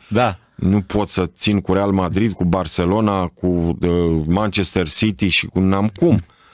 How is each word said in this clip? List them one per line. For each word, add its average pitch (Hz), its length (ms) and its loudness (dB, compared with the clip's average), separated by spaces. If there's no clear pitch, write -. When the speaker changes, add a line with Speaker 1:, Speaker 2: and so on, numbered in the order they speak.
Speaker 1:
Da. 107 300 0
Speaker 2:
Nu 98 260 0
pot 101 280 -2
să 90 180 -2
țin 101 340 -2
cu 92 120 -2
Real 101 180 2
Madrid, 95 420 0
cu 92 120 -4
Barcelona, 92 840 0
cu, - 200 -6
uh, 85 800 0
Manchester 95 640 0
City 101 400 -2
și - 180 -2
cu, - 140 -4
n-am 98 280 2
cum. 123 320 2